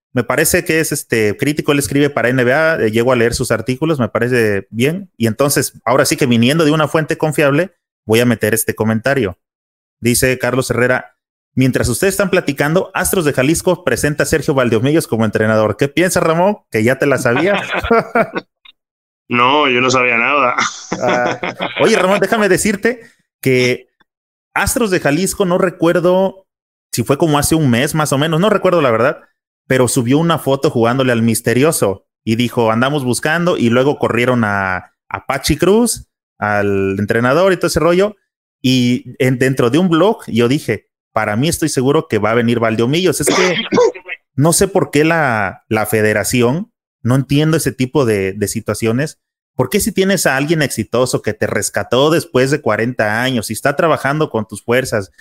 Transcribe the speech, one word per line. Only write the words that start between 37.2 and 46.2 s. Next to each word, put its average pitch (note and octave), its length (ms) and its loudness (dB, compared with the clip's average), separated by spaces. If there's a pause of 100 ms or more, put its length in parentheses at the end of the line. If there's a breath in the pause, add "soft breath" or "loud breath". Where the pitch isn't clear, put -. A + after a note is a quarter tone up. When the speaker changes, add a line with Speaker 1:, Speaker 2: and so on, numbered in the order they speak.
Speaker 1:
y F3 60 0
todo F3 80 -2
ese E3 140 -2
rollo, F3+ 360 2 (460)
y B2+ 560 0
en, B2+ 220 0
dentro B2+ 320 2
de D3+ 80 4
un F#3 100 2
blog F#3 380 2
yo A#2 200 2
dije, B2+ 440 -4 (220)
"Para G#2+ 220 -2
mí C#3+ 140 0
estoy D#3 200 -2
seguro D3 380 0
que G#2+ 120 0
va G#2 100 0
a A#2 60 0
venir A#2 240 0
Valdeomillos". B2+ 640 0
Es - 140 0
que F3+ 200 0
<coughs> - 800 -4
no D#3 180 2
sé G3 140 2
por - 240 -2
qué D3 120 2
la, C3+ 640 0
la A2 200 -2
federación, A#2 840 0 (300)